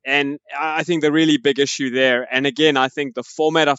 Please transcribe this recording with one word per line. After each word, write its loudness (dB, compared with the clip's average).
and -2
I, -4
I -2
think -4
the 2
really 2
big 0
issue -4
there, 0
and -2
again, 2
I 2
think -8
the -8
format 0
of 0